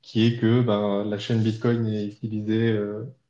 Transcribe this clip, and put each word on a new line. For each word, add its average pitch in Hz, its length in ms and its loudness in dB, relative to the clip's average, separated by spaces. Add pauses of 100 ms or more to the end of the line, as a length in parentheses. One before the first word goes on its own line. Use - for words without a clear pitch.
qui 110 240 2
est 117 120 2
que, 117 220 4
bah, 104 460 0
la 104 100 -4
chaîne 110 240 -2
Bitcoin 113 460 0
est 107 220 -2
utilisée, 110 640 -2
euh, 104 320 -4 (260)